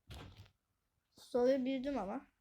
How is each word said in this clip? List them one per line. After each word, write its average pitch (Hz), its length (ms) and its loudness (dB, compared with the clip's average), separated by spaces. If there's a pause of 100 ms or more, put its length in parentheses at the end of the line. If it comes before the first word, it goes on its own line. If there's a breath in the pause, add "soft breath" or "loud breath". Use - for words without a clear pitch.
(1200)
Soruyu 254 460 2
bildim 269 340 -2
ama. 214 420 -8